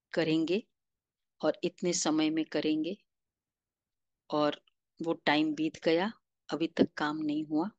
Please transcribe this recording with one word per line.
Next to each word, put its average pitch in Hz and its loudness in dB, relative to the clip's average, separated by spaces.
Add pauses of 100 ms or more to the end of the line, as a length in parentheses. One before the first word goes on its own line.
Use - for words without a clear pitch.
(140)
"करेंगे 160 0 (760)
और 156 0
इतने 175 -2
समय 156 2
में 160 0
करेंगे," 156 -2 (1300)
और 147 0 (360)
वो 165 0
टाइम 156 2
बीत 156 -4
गया, 170 2 (380)
अभी 156 -2
तक - 0
काम 151 -2
नहीं 151 -4
हुआ। 156 -2